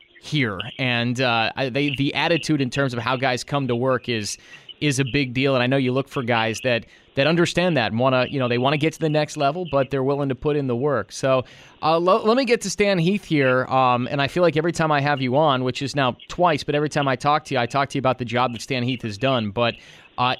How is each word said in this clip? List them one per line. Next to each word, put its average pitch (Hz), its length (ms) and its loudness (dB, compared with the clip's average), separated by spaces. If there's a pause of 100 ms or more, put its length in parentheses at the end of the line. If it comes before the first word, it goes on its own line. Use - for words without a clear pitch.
(200)
here." 117 380 -2 (180)
And, 123 440 -2
uh, 117 340 0
I, 135 140 -2
they, 143 260 -2
the 139 200 -2
attitude 156 460 0
in 131 80 0
terms 135 260 -2
of 120 40 -4
how 120 160 -2
guys 127 300 -2
come 139 240 -4
to 120 80 0
work 127 320 -2
is, 110 280 -4 (440)
is 147 180 0
a 139 140 2
big 131 220 -2
deal. 135 200 2
And 123 80 2
I 123 60 2
know 135 80 2
you 127 160 0
look 131 160 -2
for 139 160 -6
guys 113 400 0
that, 117 220 0 (280)
that 139 140 2
understand 175 480 2
that 110 160 2
and 113 80 -2
wanna, 127 280 2
you 139 120 -4
know, 123 80 0
they 120 100 0
wanna 135 180 2
get 151 180 0
to - 40 -18
the 160 100 -2
next 151 280 0
level, 151 340 -2
but 139 200 0
they're 139 120 -2
willing 139 280 0
to 131 40 -2
put 147 220 -2
in 139 100 -2
the 123 100 0
work. 127 360 -2
So, 131 320 0 (360)
uh, 160 180 2
lo-, 185 260 4
let 220 120 4
me 269 80 2
get 233 180 2
to 196 80 -6
Stan 202 280 2
Heath 185 260 0
here. 127 420 2
Um, 127 440 2
and 143 100 -2
I 139 60 0
feel 175 160 0
like 160 140 4
every 160 160 0
time 160 180 0
I 147 100 2
have 143 200 0
you 127 160 0
on, 143 260 4
which 127 180 -2
is 139 140 -6
now 127 220 0 (100)
twice, 170 380 0
but 147 100 -2
every 147 140 0
time 143 180 0
I 131 80 2
talk 147 320 0
to - 80 -4
you, 127 60 2
I 120 60 0
talk 139 240 -2
to 139 80 -4
you - 20 0
about 131 180 0
the 127 60 -6
job 120 280 0
that 110 100 -10
Stan 127 200 -4
Heath 123 200 -4
has 107 140 -8
done. 117 340 0
But, 117 260 0 (400)
uh, 123 240 0